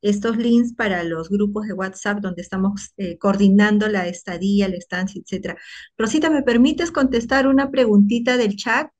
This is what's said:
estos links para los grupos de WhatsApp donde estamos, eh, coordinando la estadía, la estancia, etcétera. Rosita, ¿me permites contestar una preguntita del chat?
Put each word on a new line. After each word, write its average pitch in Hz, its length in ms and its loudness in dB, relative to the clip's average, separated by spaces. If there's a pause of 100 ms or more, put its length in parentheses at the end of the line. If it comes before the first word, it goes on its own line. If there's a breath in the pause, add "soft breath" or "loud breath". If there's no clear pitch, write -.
estos 208 380 0
links 240 340 2
para 190 320 -2
los 165 240 -6
grupos 208 380 -2
de 196 80 -8
WhatsApp 190 460 -6
donde 180 200 -8
estamos, 196 560 -6
eh, 175 220 -8
coordinando 202 680 4
la 190 220 -2
estadía, 190 640 -2
la 180 60 -6
estancia, 185 460 -8
etcétera. 190 360 -10 (400 loud breath)
Rosita, 302 320 0
¿me 294 120 2
permites 285 480 2
contestar 262 560 0
una 269 240 2
preguntita 233 680 4
del 208 180 0
chat? 247 440 -2